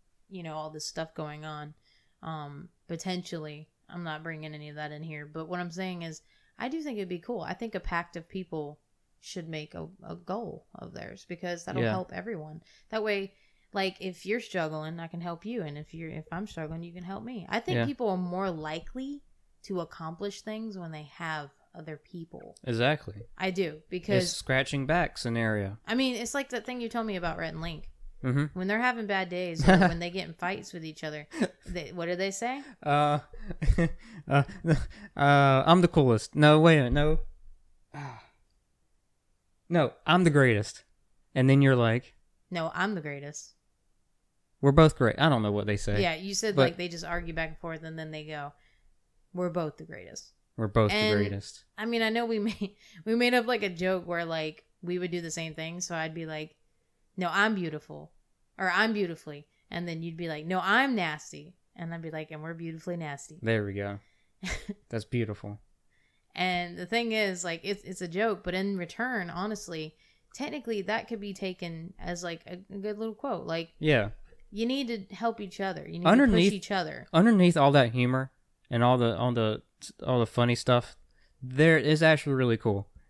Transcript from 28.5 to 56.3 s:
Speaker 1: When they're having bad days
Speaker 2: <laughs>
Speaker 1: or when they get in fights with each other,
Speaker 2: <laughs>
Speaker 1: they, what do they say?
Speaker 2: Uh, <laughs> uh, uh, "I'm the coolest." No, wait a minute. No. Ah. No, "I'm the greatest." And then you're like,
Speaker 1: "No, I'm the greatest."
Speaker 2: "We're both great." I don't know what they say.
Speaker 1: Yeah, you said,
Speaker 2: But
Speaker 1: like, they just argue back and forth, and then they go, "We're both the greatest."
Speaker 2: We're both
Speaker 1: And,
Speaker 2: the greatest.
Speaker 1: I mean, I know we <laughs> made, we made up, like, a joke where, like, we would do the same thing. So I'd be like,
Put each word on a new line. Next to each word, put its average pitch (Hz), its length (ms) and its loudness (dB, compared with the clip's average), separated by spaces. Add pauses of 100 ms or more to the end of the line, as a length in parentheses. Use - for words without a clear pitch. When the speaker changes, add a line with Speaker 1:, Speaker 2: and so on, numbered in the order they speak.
Speaker 1:
When 185 100 -4
they're 214 140 0
having 240 240 0
bad 196 240 -2
days 175 320 -4
Speaker 2:
<laughs> 139 60 4
Speaker 1:
or 185 100 10
when 170 220 4
they 175 120 -4
get 175 160 -8
in 165 60 -14
fights 196 380 -6
with 165 140 -12
each 156 180 -12
other, 151 240 -10 (200)
Speaker 2:
<laughs> - 180 -12
Speaker 1:
they, - 260 -8
what 170 140 -6
do 175 100 -2
they 190 160 -4
say? 254 300 -6 (200)
Speaker 2:
Uh, 147 380 2 (580)
<laughs> 175 520 -2
uh, 139 140 4 (720)
uh, 139 500 6
"I'm 175 160 8
the 175 60 6
coolest." 127 480 4
No, 151 240 10
wait 165 160 10
a 139 80 6
minute. 120 100 2
No. 151 260 6 (760)
Ah. 135 300 -14 (1500)
No, 160 240 2 (120)
"I'm 180 180 6
the 165 60 8
greatest." 127 540 4 (520)
And 131 140 6
then 139 120 10
you're 135 140 8
like, 117 380 2 (360)
Speaker 1:
"No, 165 240 -4
I'm 196 220 -2
the 170 60 -4
greatest." 143 520 -12 (1080)
Speaker 2:
"We're 139 100 6
both 156 260 8
great." 120 220 2
I 156 100 6
don't 123 140 4
know 104 80 2
what 101 160 0
they 104 100 0
say. 104 240 0
Speaker 1:
Yeah, 170 140 0
you 190 180 -10
said, 208 220 -2
Speaker 2:
But 143 80 6
Speaker 1:
like, 123 140 2
they 175 100 -4
just 165 180 -10
argue 170 280 -6
back 160 160 -4
and 156 100 -14
forth, 160 240 -10
and 160 140 -10
then 156 140 -10
they 156 140 -12
go, 147 280 -10 (800)
"We're 180 160 -4
both 160 280 -4
the 160 80 -16
greatest." - 480 -16 (240)
Speaker 2:
We're 113 100 -2
both 104 240 4
Speaker 1:
And, 107 220 2
Speaker 2:
the - 20 4
greatest. 101 480 -4 (140)
Speaker 1:
I 214 80 -6
mean, 233 160 0
I 220 80 2
know 233 160 0
we 226 140 -2
<laughs> 208 100 -2
made, 196 260 -8 (300)
we 220 100 0
made 240 180 4
up, 233 140 2
like, 240 160 0
a 202 60 0
joke 180 360 -2
where, 170 200 -2
like, 160 400 -6 (160)
we 175 180 -4
would 175 120 -4
do 175 100 -4
the 165 100 -8
same 160 220 -6
thing. 165 260 -10
So 180 160 -6
I'd 160 200 -4
be 165 100 -8
like, 156 300 -10 (600)